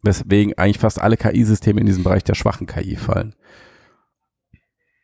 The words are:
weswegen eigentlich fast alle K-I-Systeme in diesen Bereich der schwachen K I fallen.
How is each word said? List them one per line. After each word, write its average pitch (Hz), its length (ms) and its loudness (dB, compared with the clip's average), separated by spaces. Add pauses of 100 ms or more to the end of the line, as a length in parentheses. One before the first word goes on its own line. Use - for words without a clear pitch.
weswegen 101 560 2
eigentlich 101 200 2
fast - 220 0
alle 110 160 2
K-I-Systeme 107 640 2
in 107 80 2
diesen 92 160 0
Bereich 92 200 2
der - 120 0
schwachen - 320 -4
K - 140 -8
I 90 160 -8
fallen. 107 360 -4 (1700)